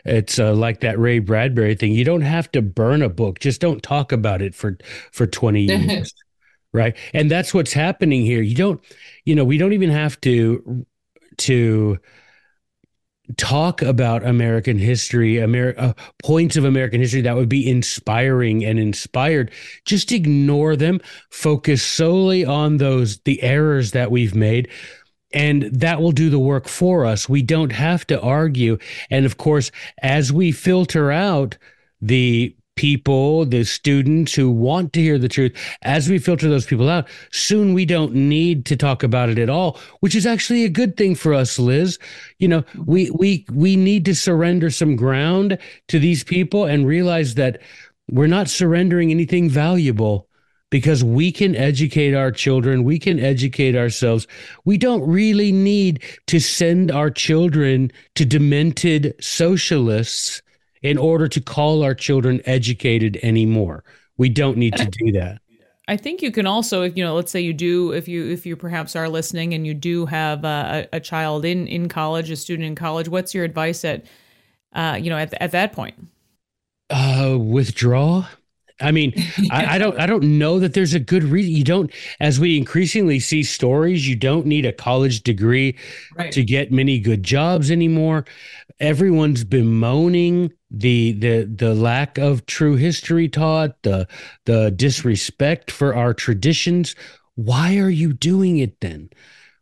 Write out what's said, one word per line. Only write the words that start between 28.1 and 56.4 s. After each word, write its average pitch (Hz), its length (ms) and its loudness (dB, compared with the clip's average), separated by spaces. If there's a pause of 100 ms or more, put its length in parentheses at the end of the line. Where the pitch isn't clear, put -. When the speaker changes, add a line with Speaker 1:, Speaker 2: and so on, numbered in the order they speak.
Speaker 1:
argue. 127 600 0 (320)
And 135 160 2
of - 100 -4
course, 151 320 0 (320)
as 139 320 0
we 170 180 2
filter 165 600 0
out 156 440 0 (460)
the 120 540 2 (200)
people, 147 720 0
the 120 200 0
students 143 680 0
who 131 160 2
want 131 440 0
to 170 80 0
hear 151 180 2
the 123 80 0
truth, 127 240 0 (300)
as 143 280 0
we 190 80 2
filter 160 320 0
those 139 160 0
people 127 240 0
out, 170 200 -2 (200)
soon 202 440 0
we 185 120 2
don't 156 280 0
need 151 520 2
to 143 120 -2
talk 139 260 -2
about 123 240 2
it 113 100 0
at 120 120 0
all, 165 280 -2 (220)
which 196 160 0
is 214 100 0
actually 233 380 0
a 214 60 0
good 196 260 0
thing 196 180 2
for 156 200 0
us, 131 260 0
Liz. 143 400 2 (400)
You 185 80 2
know, 165 160 2 (220)
we, 175 260 2
we, 185 400 0
we 175 240 2
need 190 300 2
to 190 100 2
surrender 170 540 2
some 151 260 0
ground 160 640 0 (300)
to 165 100 2
these 160 240 2
people 185 400 0
and 147 240 2
realize 165 480 0
that 127 260 -2 (480)
we're 139 180 4
not 180 200 2
surrendering 175 640 2
anything 170 380 2
valuable, 131 760 0 (460)
because 139 320 2
we 139 280 2
can 190 240 0
educate 139 580 2
our 135 180 2
children. 131 520 0
We 151 160 2
can 175 200 0
educate 131 560 0
ourselves. 117 520 0 (380)
We 196 120 2
don't 240 280 0
really 208 460 2
need 190 520 2 (240)
to 170 120 2
send 175 520 2